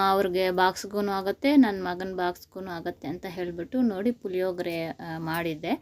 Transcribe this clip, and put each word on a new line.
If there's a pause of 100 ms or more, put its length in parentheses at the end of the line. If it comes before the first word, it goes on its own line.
ಅವ್ರಿಗೆ
ಬಾಕ್ಸ್ಗೂ
ಆಗುತ್ತೆ,
ನನ್ನ
ಮಗನ
ಬಾಕ್ಸ್ಗೂ
ಆಗುತ್ತೆ
ಅಂತ
ಹೇಳ್ಬಿಟ್ಟು
ನೋಡಿ
ಪುಳಿಯೋಗರೆ,
ಆ,
ಮಾಡಿದ್ದೆ. (120)